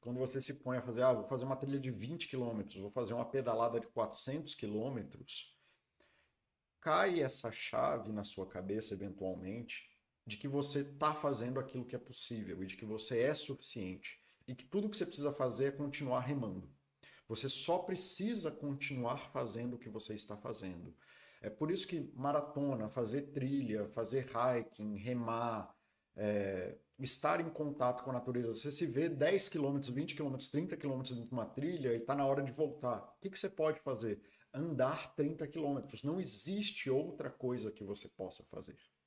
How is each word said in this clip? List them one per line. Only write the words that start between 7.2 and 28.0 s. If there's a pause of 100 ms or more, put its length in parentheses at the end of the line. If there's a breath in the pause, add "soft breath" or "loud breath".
essa
chave
na
sua
cabeça,
eventualmente, (340)
de
que
você
tá
fazendo
aquilo
que
é
possível
e
de
que
você
é
suficiente (260 soft breath)
e
que
tudo
que
você
precisa
fazer
é
continuar
remando. (560 loud breath)
Você
só
precisa
continuar
fazendo
o
que
você
está
fazendo. (480 loud breath)
É
por
isso
que
maratona,
fazer
trilha,
fazer
hiking,
remar, (420 soft breath)
é, (200)
estar
em
contato